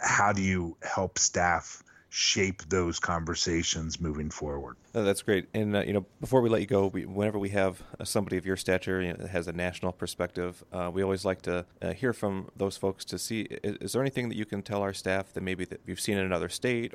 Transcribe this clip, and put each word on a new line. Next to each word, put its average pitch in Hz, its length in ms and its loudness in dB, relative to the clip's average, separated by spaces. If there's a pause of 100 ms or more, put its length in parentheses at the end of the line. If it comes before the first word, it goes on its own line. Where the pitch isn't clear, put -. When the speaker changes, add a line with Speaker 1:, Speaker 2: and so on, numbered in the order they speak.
Speaker 1:
how 101 300 4
do 101 100 2
you 90 400 0
help - 360 -2
staff - 640 2 (260)
shape - 600 2
those 87 300 2
conversations 82 1000 -2
moving 76 300 -2
forward? 71 480 -6 (180)
Speaker 2:
No, 113 80 2
that's 98 180 4
great. 98 320 2
And, 107 220 0
uh, 101 100 2
you 101 80 0
know, 98 120 2 (160)
before 131 200 4
we 117 80 6
let 110 120 4
you 101 60 -2
go, 98 200 4
we, 90 180 -4
whenever 104 320 0
we 98 120 -2
have, 95 340 2 (160)
uh, 107 60 -6
somebody 95 320 0
of 87 80 -4
your 95 100 0
stature, 92 460 2
you 90 80 0
know, 87 100 -4
that 85 100 -8
has 87 180 -2
a 87 40 -4
national 90 400 -2
perspective, 90 800 -4
uh, 90 200 -2
we 95 120 2
always 95 220 0
like 95 180 0
to, 87 220 -2 (160)
uh, 87 120 -2
hear 117 200 0
from 98 420 -4
those 98 220 -2
folks 95 280 -2
to - 140 -6
see, 110 320 -4
i-, - 300 -4
is 98 100 -6
there 117 100 2
anything 127 280 -2
that 110 60 -6
you 107 100 -4
can 101 180 -6
tell 101 180 -2
our 98 120 -2
staff 95 400 -2
that 92 80 -6
maybe 92 240 -2
that - 200 -10
you've 92 140 -6
seen 101 180 0
in 95 80 2
another 87 240 0
state 117 460 -2